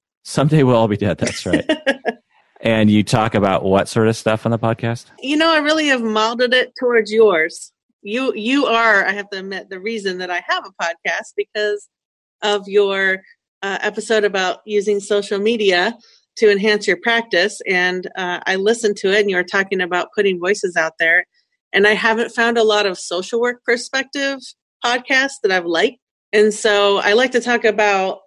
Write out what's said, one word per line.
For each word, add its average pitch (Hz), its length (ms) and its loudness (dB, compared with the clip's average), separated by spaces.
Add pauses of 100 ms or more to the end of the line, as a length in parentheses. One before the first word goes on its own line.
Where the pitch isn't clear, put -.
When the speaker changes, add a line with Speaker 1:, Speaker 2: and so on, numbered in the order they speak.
(240)
Speaker 1:
Someday 151 400 4
We'll 127 120 6
All 113 120 4
Be 101 100 0
Dead, 92 200 -2
that's - 280 -6
right. - 200 0
Speaker 2:
<laughs> 302 140 -2 (840)
Speaker 1:
And 110 280 4
you 107 120 4
talk 110 300 0
about 95 300 2
what 95 240 2
sort 110 200 0
of 110 80 2
stuff 110 300 -2
on 117 60 0
the 117 80 0
podcast? 117 460 -4 (140)
Speaker 2:
You 269 160 -4
know, 330 160 2
I 311 60 2
really 302 300 0
have 262 160 0
molded 226 500 0
it - 260 0
towards 233 320 0
yours. 196 600 0 (300)
You, 240 320 -4
you 247 320 0
are, 226 360 4
I 190 100 -2
have 202 180 -10
to 190 80 -8
admit, 190 320 -10
the 190 80 -12
reason 196 400 -6
that 180 100 -6
I 175 180 -6
have 339 180 -2
a - 180 -10
podcast 175 520 -6
because 208 540 -4 (540)
of 208 240 -2
your, 196 560 0 (400)
uh, 196 180 -6
episode 214 420 0
about 190 440 -2
using 208 320 0
social 202 400 -2
media 208 580 0 (400)
to 208 140 6
enhance 208 360 0
your 175 140 2
practice. 220 680 -2
And, 180 380 -2 (100)
uh, 180 300 -6
I 190 120 -2
listened 208 400 0
to 190 140 0
it, 208 100 4
and 202 100 -2
you 180 60 0
were 180 60 2
talking 190 380 -2
about 175 320 -4
putting 196 260 0
voices 180 360 -2
out 160 240 0
there. 170 260 2 (480)
And 196 140 4
I 214 60 4
haven't 226 360 0
found 233 300 0
a 226 40 4
lot 208 220 2
of 185 140 -4
social 185 420 -6
work 247 240 -4
perspective 269 720 -4 (480)
podcasts 262 560 0
that 196 100 0
I've 180 140 0
liked. 175 320 0 (340)
And 214 220 4
so 202 440 2
I 202 160 2
like 254 180 2
to 247 100 0
talk 233 240 0
about, 202 600 0